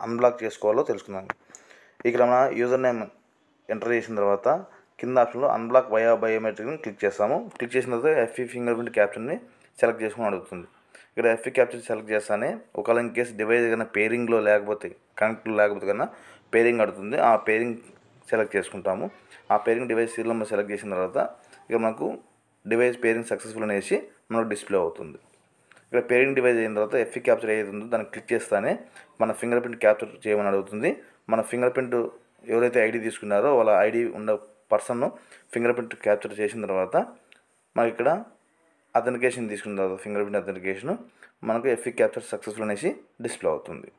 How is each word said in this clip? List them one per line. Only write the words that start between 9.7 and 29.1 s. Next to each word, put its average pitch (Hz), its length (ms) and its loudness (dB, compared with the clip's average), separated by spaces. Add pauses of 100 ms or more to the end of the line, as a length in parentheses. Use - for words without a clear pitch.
సెలెక్ట్ 113 220 2
చేసుకొని 110 260 -2
అడుగుతుంది. 90 400 -6 (380)
ఇక్కడ 113 220 -2
ఎఫ్ఈ 117 240 2
క్యాప్చర్ 123 320 2
సెలెక్ట్ 110 280 -6
చేస్తానే 107 380 0 (240)
ఒకవేళ 117 260 2
in 120 120 -2
case 117 240 -2
డివైస్ 113 300 2
ఏదైనా 113 240 0
పేరింగ్‌లో 113 520 2
లేకపోతే, 104 480 2 (280)
కనెక్ట్లో 110 380 -2
లేకపోతే 101 320 2
కన్నా 107 200 0 (440)
పేరింగ్ 117 300 6
అడుగుతుంది. 101 400 -2
ఆ 117 200 6
పేరింగ్ 113 360 0 (500)
సెలెక్ట్ 110 280 0
చేసుకుంటాము. 95 500 -2 (400)
ఆ 104 140 2
పేరింగ్ 120 300 0
డివైస్ 113 220 0
సీరియల్ 113 220 -4
నెంబర్ 110 180 -4
సెలెక్ట్ 104 220 -2
చేసిన 101 180 -8
తర్వాత 92 260 -2 (460)
ఇక 113 140 -2
మనకు 113 300 -2 (580)
డివైస్ 120 340 2
పేరింగ్ 113 280 2
సక్సెస్‌ఫుల్ 110 380 -6
అనేసి 101 300 0 (300)
మనకు 113 240 0
డిస్‌ప్లే 101 280 -2
అవుతుంది. 82 400 -4 (640)
ఇక్కడ - 220 -2
పేరింగ్ 127 320 4
డివైస్ 123 220 4
అయిన 110 160 0
తర్వాత 107 220 0
ఎఫ్ఈ 117 240 -2
క్యాప్చర్ 117 320 2
ఏది 107 180 -2
ఉందో 104 160 -10
దాన్ని 113 220 -4
క్లిక్ - 220 -16
చేస్తానే 110 420 0 (460)